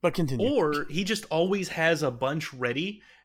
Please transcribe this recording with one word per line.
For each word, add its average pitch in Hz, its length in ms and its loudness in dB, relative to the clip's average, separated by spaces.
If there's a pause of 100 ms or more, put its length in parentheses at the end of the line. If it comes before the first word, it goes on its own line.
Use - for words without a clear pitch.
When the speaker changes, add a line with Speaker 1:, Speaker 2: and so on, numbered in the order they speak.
Speaker 1:
But 175 120 2
continue. 156 380 2
Speaker 2:
Or 151 380 2
he 175 140 -2
just 214 260 -2
always 185 400 0
has 160 320 2
a 139 80 0
bunch 135 420 -2
ready, 139 500 -4 (220)